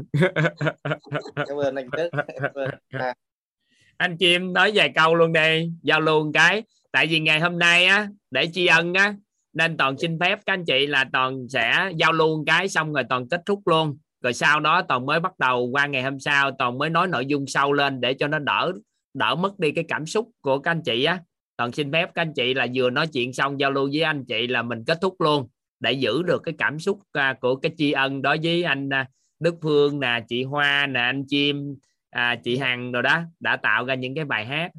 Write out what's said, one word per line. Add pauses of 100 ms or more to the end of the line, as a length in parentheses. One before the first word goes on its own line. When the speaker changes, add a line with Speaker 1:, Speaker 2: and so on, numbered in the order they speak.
(120)
Speaker 1:
<laughs> (1080)
Speaker 2:
Cảm
ơn
anh
Đức. (300)
Cảm
ơn. (180)
À. (840)
Speaker 1:
Anh
Chim
nói
vài
câu
luôn
đây, (100)
giao
lưu
một
cái. (300)
Tại
vì
ngày
hôm
nay
á, (220)
để
tri
ân
á, (380)
nên
Toàn
xin
phép
các
anh
chị
là
Toàn
sẽ
giao
lưu
một
cái
xong
rồi
Toàn
kết
thúc
luôn. (220)
Rồi
sau
đó
Toàn
mới
bắt
đầu
qua
ngày
hôm
sau,
Toàn
mới
nói
nội
dung
sâu
lên
để
cho
nó
đỡ, (420)
đỡ
mất
đi
cái
cảm
xúc (100)
của
các
anh
chị
á. (380)
Toàn
xin
phép
các
anh
chị
là
vừa
nói
chuyện
xong
giao
lưu
với
anh
chị
là
mình
kết
thúc
luôn (320)
để
giữ
được
cái
cảm
xúc, (140)
à,
của
cái
tri
ân
đối
với
anh,
à, (320)
Đức
Phương
nè,
chị
Hoa
nè,
anh
Chim, (340)
à,
chị
Hằng
rồi
đó (200)
đã
tạo
ra
những
cái
bài
hát